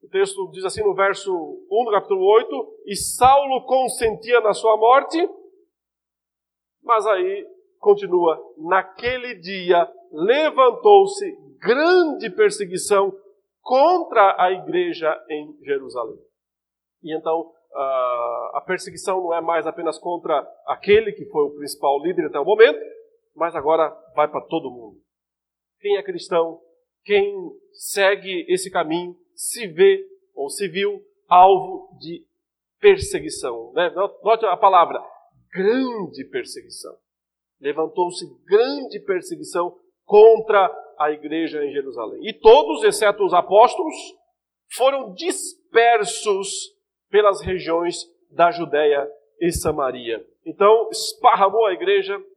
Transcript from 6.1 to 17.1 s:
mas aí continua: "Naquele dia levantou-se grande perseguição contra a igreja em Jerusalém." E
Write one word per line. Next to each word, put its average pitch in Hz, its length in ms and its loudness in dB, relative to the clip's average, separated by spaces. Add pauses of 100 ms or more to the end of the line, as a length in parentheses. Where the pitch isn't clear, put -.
mas 220 240 0
aí 196 400 -2 (320)
continua: 180 600 2 (200)
"Naquele 226 800 -4
dia 175 540 0 (220)
levantou-se 214 1200 2 (240)
grande 294 720 0
perseguição 196 880 0 (460)
contra 262 760 2
a 185 140 2
igreja 170 680 -4 (120)
em 151 320 -12
Jerusalém." 123 560 -8 (840)
E 156 140 -8